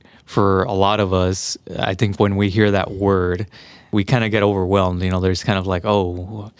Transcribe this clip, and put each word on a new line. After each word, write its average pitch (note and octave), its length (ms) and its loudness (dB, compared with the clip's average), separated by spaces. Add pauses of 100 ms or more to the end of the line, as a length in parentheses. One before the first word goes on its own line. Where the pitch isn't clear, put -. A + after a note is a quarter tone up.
(240)
for G2 380 2
a F#2 100 -2
lot G2 280 2
of F#2 120 0
us, F#2 460 -2 (200)
I - 140 -2
think G2 260 -2
when G2+ 180 2
we G2+ 120 2
hear G#2 220 2
that G2+ 200 0
word, F#2+ 560 0 (460)
we G2+ 120 0
kinda A2+ 260 0
get G#2 120 2
overwhelmed. F#2+ 600 2
You F#2 80 0
know, F#2 100 0
there's F#2 240 0
kind G2 140 0
of F#2 80 -4
like, F#2 180 -4
"Oh, G2+ 760 -2